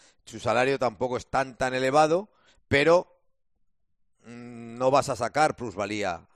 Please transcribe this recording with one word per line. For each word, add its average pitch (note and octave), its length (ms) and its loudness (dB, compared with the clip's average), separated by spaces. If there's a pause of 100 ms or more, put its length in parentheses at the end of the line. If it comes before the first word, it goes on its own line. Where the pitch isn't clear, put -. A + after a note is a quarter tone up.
(240)
Su A2 160 -16
salario B2+ 380 0
tampoco B2 400 -4
es - 80 -12
tan, C3 320 -4
tan C3 160 -2
elevado, D3+ 560 2 (380)
pero, D3+ 520 2 (1040)
mm, A#2+ 540 -16
no C3 120 2
vas C#3 200 4
a B2 60 -6
sacar C#3 400 0
plusvalía G2+ 800 -6